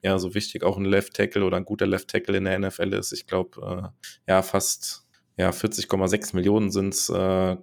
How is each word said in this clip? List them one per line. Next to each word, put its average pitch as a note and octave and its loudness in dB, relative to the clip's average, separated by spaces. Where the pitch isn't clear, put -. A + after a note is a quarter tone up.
ja, F#2+ 2
so F#2 -2
wichtig G#2 -4
auch F#2 2
ein G2 -2
Left-Tackle G2 2
oder F#2 2
ein F#2 -2
guter G#2 0
Left-Tackle F#2+ 0
in F#2+ 0
der F#2+ 2
N G2 0
F F#2+ -4
L G2 0
ist. G2 -4
Ich - -10
glaub, F#2 -2
äh, F#2 -6
ja, F#2+ 4
fast, - -4
ja, F#2 4
vierzig - -4
Komma F#2+ 2
sechs G2+ 0
Millionen G2 2
sind's, F#2+ -2
äh, F#2 2